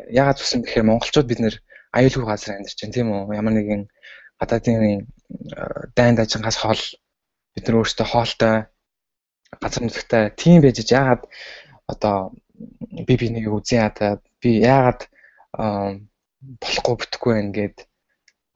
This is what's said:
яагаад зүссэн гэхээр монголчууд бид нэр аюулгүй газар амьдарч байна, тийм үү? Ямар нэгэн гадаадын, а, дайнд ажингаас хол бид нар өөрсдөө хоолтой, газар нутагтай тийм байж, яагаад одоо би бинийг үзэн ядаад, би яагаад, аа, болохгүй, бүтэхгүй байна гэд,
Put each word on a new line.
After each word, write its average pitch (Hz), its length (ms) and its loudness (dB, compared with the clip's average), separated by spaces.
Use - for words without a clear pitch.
яагаад 139 280 2
зүссэн - 220 -2
гэхээр 113 260 0
монголчууд 117 400 2
бид 120 140 -2
нэр 110 140 0
аюулгүй 131 340 4
газар 104 300 -6
амьдарч 98 240 -14
байна, 107 160 -8
тийм 120 140 -2
үү? 101 260 -4
Ямар 107 200 0
нэгэн 104 280 -2
гадаадын, 110 720 0
а, - 360 -10
дайнд 120 280 4
ажингаас 110 400 -2
хол 110 240 -2
бид - 80 -10
нар 113 140 2
өөрсдөө 110 280 -2
хоолтой, 117 480 0
газар - 240 -6
нутагтай 113 400 0
тийм 170 260 8
байж, 131 220 6
яагаад 127 400 2
одоо 104 280 -2
би 131 80 4
бинийг 113 340 -2
үзэн 107 380 -2
ядаад, 104 340 -4
би 123 80 2
яагаад, 127 400 4
аа, 101 380 -4
болохгүй, - 360 -2
бүтэхгүй - 360 -4
байна 101 220 -2
гэд, 104 220 -6